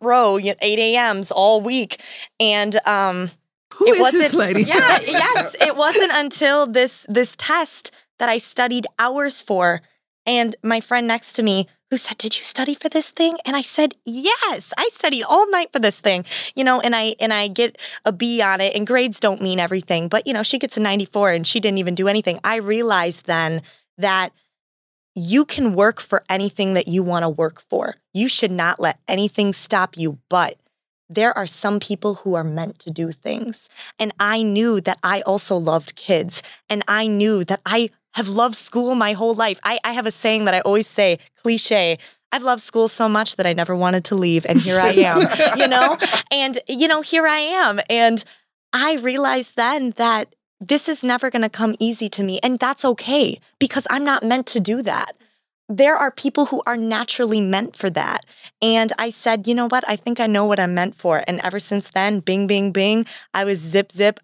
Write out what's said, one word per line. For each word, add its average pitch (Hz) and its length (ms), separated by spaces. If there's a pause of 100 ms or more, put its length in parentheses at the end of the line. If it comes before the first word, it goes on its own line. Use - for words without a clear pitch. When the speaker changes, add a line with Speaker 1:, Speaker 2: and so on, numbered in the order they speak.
Speaker 1:
row, 240 340
you 202 140
know, 190 100
eight 208 180
A 226 360
Ms 196 180
all 208 300
week. 247 400 (360)
And, 208 380 (100)
um, 185 440 (460)
Speaker 2:
Who 403 100
Speaker 1:
it 480 120
Speaker 2:
is - 140
this 311 220
Speaker 1:
wasn't - 0 (220)
Speaker 2:
lady? 214 120
Speaker 1:
Yeah, 392 320
Speaker 2:
<laughs> - 60
Speaker 1:
yes. 349 520
It 302 160
wasn't 339 380
until 294 540
this, 247 420
this 233 260
test - 580 (260)
that 233 100
I 226 80
studied 240 500 (120)
hours 262 420
for. 175 400 (460)
And 233 360
my 226 180
friend 240 260
next 226 280
to 233 80
me 196 240 (240)
who 262 80
said, - 180
"Did 220 220
you - 60
study 262 300
for 311 140
this 311 220
thing?" 330 340
And 262 100
I 277 60
said, 302 340 (120)
"Yes, 320 720
I 466 140
studied 269 320
all 403 260
night 349 240
for 269 40
this 214 220
thing," 185 240 (300)
you 262 100
know, 254 160
and 240 160
I, 220 240
and 220 140
I 208 140
get 226 280 (300)
a 220 60
B 233 280
on 190 220
it, 196 120
and 208 120
grades 247 340
don't 196 220
mean 185 180
everything, 170 480
but, 208 180
you 269 60
know, 220 100
she 254 160
gets 247 200
a - 20
ninety-four 202 520
and 165 140
she 233 140
didn't 196 180
even 180 160
do 190 140
anything. 202 360
I 220 120
realized 202 680
then 165 340 (380)
that 190 340 (800)
you 190 300
can 240 300
work 208 260
for - 300
anything 190 440
that 180 140
you 180 140
wanna 175 260
work 160 400
for. - 280 (180)
You 220 140
should 214 240
not 175 280
let 156 180 (100)
anything 202 440
stop 185 440
you, 160 220 (120)
but 170 260 (520)
there 214 280
are 196 100
some 208 320
people 202 380
who 185 180
are 165 100
meant 160 340
to - 120
do 165 220
things. - 560 (300)
And 220 200
I 214 240
knew 214 380
that 185 220
I 196 200
also 196 340
loved 160 380
kids, - 480 (280)
and 208 180
I 214 180
knew 208 380
that 190 220
I 226 240 (240)
have 214 140
loved 226 280
school 247 380
my 214 200
whole 226 200
life. 214 300
I, 233 200
I 233 80
have 233 140
a 220 40
saying 220 340
that 185 100
I 185 60
always 208 260
say, 185 320 (180)
cliche, 208 640 (320)
"I've 254 120
loved 247 200
school 226 260
so 220 200
much 214 280
that 185 100
I 170 80
never 175 220
wanted 180 300
to - 80
leave, 175 320
and 170 140
here 185 200
I 185 120
am," 190 280
Speaker 2:
<laughs> 311 380
Speaker 1:
you 277 100
know? 262 300 (320)
And, 269 280 (100)
you 269 200
know, 311 140
here 320 240
I 311 120
am. 302 420 (100)
And 226 320 (500)
I 294 240
realized 254 600
then 254 400
that 226 380 (260)
this 285 280
is 311 140
never 247 280
gonna 226 200
come 220 280
easy 226 320
to 202 120
me, 185 200
and 247 160
that's 262 260
okay, 262 540 (200)
because - 320
I'm 285 140
not 277 180
meant 247 260
to 233 120
do 214 220
that. - 340 (520)
There 277 280
are 285 140
people 285 360
who 254 200
are 240 100
naturally 226 640
meant 196 360
for 196 140
that. - 360 (340)
And 226 380
I 233 100
said, 220 400
"You 240 60
know 240 140
what? 247 200
I 214 80
think 240 240
I 226 60
know 208 180
what 202 160
I'm 180 140
meant 180 220
for." 165 300
And 175 140
ever 185 180
since 202 300
then, 196 320
bing, 190 260
bing, 196 260
bing, 208 340 (260)
I 196 120
was 196 140
zip, 170 320
zip. 208 340